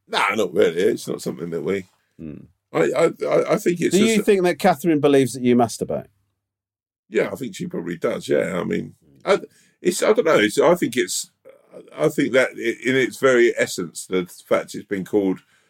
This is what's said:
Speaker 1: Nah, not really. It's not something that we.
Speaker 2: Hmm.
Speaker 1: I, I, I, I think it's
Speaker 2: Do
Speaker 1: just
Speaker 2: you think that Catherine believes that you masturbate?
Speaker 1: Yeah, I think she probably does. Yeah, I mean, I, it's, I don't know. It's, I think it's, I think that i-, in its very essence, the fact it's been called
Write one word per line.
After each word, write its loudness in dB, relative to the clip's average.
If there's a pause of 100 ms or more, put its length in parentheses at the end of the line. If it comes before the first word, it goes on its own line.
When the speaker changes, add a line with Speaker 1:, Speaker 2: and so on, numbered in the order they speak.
Speaker 1:
Nah, 0
not 0
really. 2
It's -2
not -8
something -8
that -6
we. -4 (320)
Speaker 2:
Hmm. -14 (300)
Speaker 1:
I, -2 (120)
I, 2 (220)
I, 0
I 4
think -2
it's 0
Speaker 2:
Do 4
Speaker 1:
just 4
Speaker 2:
you 2
think 4
that 0
Catherine 2
believes 4
that -10
you 4
masturbate? -2 (1000)
Speaker 1:
Yeah, 0
I -8
think -10
she -8
probably -8
does. -4
Yeah, 0
I -4
mean, -6 (280)
I, 2 (420)
it's, -2
I 4
don't 0
know. 4
It's, 2
I 4
think -2
it's, -4 (640)
I 0
think -2
that 2
i-, -6
in 0
its 0
very 4
essence, -6
the -2
fact -4
it's -12
been -6
called 0 (320)